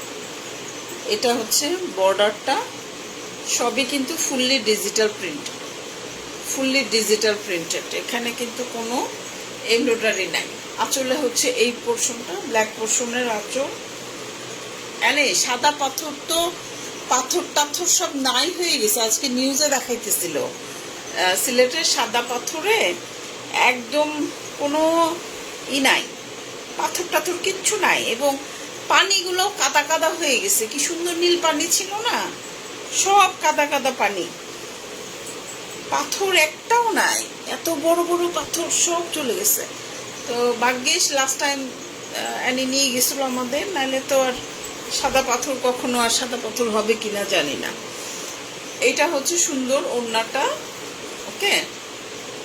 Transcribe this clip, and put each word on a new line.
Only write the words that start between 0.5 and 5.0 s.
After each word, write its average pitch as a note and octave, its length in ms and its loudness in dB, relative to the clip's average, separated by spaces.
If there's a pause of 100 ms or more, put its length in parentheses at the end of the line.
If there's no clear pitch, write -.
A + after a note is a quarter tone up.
এটা A#3+ 240 2
হচ্ছে A#3+ 280 0 (320)
বর্ডারটা, G3+ 580 4 (1000)
সবই A#3+ 360 2
কিন্তু C#4 200 -2 (140)
ফুললি C4 300 2 (140)
ডিজিটাল G#3 480 2